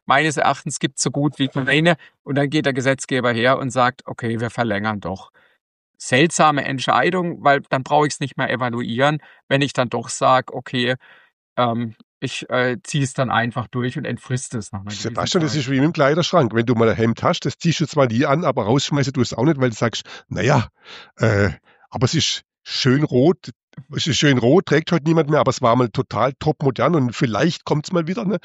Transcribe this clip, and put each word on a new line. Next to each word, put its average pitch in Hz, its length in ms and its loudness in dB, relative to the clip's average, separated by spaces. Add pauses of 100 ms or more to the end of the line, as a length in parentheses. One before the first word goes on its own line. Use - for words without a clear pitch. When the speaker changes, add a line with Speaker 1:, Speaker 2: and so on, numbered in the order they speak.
Speaker 1:
Meines 143 320 2
Erachtens 139 400 -2
gibt's - 240 -6
so 147 80 0
gut 143 300 -2
wie 139 80 0
keine. 147 480 2 (260)
Und 139 140 -6
dann 143 160 0
geht 151 160 0
der 135 60 0
Gesetzgeber 127 580 -2
her 120 260 2
und 127 140 -6
sagt, 120 340 0
„Okay, 117 340 -6
wir 117 120 -4
verlängern 107 480 -2
doch.“ 95 320 -10 (680)
Seltsame 151 680 2
Entscheidung, 147 800 -2
weil 139 260 4
dann 131 120 -2
brauche 147 240 2
ich's - 140 -6
nicht 139 180 -6
mehr 135 140 -2
evaluieren, 123 680 -2 (300)
wenn 139 160 0
ich 139 100 -4
dann 127 160 -2
doch 117 200 -6
sag, 127 440 0
„Okay, 127 400 -4 (600)
ähm, 120 400 -2 (240)
ich, - 300 -8
äh, 127 320 0
zieh's 139 320 -4
dann 127 160 -2
einfach 117 380 -2
durch 127 280 -4
und 147 100 -6
entfriste 123 520 -6
es 104 140 -10
noch 98 80 -10
mal 98 60 -12
gewisse 101 180 -10
Speaker 2:
Sebastian, 120 400 -2
das 147 80 -2
Speaker 1:
Zeit.“ 151 100 -2
Speaker 2:
ist 120 80 -6
wie 139 80 0
im 151 160 2
Kleiderschrank. 143 600 2
Wenn 117 100 2
du 123 80 2
mal 113 160 4
ein 98 60 2
Hemd 117 260 0
hast, 160 240 0
das 139 140 -4
ziehst 165 200 0
du 160 60 0
zwar 135 220 2
nie 117 180 2
an, 143 180 2
aber 131 220 0
rausschmeißen 139 480 0
tust 123 200 -2
du - 40 -6
auch 113 60 0
nicht, 143 180 2
weil 127 80 2
du 110 60 -4
sagst, - 260 -2 (260)
„Na - 140 -6
ja, 127 260 2 (500)
äh, 101 340 2 (400)
aber 117 140 0
es 143 100 -2
ist - 260 -2 (220)
schön 131 400 0
rot, 135 480 0 (440)
es - 120 -4
ist - 100 0
schön 139 220 4
rot, 135 260 4
trägt 156 260 0
heute 160 140 2
niemand 160 240 2
mehr, 151 100 4
aber 123 120 2
es - 100 -6
war 120 140 4
mal 123 140 2
total 120 500 -2
top 151 240 -2
modern 135 320 2
und 127 200 0
vielleicht 131 500 0
kommt's 151 260 -2
mal 170 160 -2
wieder“, 190 180 -6
ne? 180 200 -2